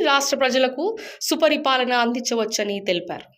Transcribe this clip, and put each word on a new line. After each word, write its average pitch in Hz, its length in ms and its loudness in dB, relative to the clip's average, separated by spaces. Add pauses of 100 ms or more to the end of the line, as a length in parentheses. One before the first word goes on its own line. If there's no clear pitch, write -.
(100)
రాష్ట్ర 277 320 2
ప్రజలకు 262 440 2 (440)
సుపరిపాలన 277 640 2 (100)
అందించవచ్చని 226 760 -2 (120)
తెలిపారు. 175 360 -4 (120)